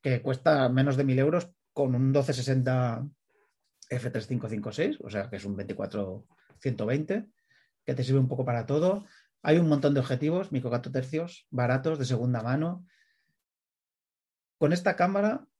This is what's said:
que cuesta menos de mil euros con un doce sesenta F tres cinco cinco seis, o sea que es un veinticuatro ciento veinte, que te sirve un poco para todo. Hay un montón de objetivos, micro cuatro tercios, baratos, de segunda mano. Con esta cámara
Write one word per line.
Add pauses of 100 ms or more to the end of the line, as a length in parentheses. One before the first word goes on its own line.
que
cuesta
menos
de
mil
euros (220)
con
un
doce
sesenta (800)
F
tres
cinco
cinco
seis,
o
sea
que
es
un
veinticuatro (340)
ciento
veinte, (580)
que
te
sirve
un
poco
para
todo. (380)
Hay
un
montón
de
objetivos,
micro
cuatro
tercios,
baratos,
de
segunda
mano. (1700)
Con
esta
cámara (140)